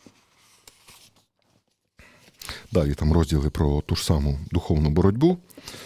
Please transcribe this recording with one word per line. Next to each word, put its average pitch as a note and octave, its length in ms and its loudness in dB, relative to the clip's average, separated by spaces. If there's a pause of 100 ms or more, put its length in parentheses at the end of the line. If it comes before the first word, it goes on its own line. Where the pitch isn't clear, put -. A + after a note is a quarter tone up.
(2750)
Далі D2 220 2
там D2 180 0
розділи D2+ 380 2
про D2 300 0
ту - 160 -4
ж - 80 -6
саму C#2+ 340 0 (120)
духовну D2+ 400 0
боротьбу, G#2+ 480 2 (480)